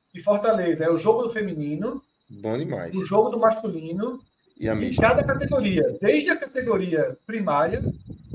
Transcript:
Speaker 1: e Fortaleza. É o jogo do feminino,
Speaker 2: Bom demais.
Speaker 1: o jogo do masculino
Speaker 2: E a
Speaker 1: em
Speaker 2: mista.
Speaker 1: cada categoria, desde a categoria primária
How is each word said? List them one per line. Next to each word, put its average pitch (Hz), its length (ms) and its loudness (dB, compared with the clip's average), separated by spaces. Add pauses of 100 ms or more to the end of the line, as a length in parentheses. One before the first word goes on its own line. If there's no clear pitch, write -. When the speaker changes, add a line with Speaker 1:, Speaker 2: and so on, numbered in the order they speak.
(140)
Speaker 1:
e 170 60 -12
Fortaleza. 196 640 2
É 170 60 2
o 165 80 4
jogo 226 240 4
do 226 100 -2
feminino, 180 720 -4 (260)
Speaker 2:
Bom 107 280 -4
demais. 123 380 -4
Speaker 1:
o 190 100 -2
jogo 220 260 4
do 233 80 -4
masculino 220 840 -2 (360)
Speaker 2:
E 107 100 -4
a 110 60 0
Speaker 1:
em 107 40 -2
Speaker 2:
mista. - 240 -2
Speaker 1:
cada - 220 4
categoria, 269 760 0
desde 285 300 2
a 311 60 2
categoria 185 800 -2 (100)
primária 170 560 -2 (520)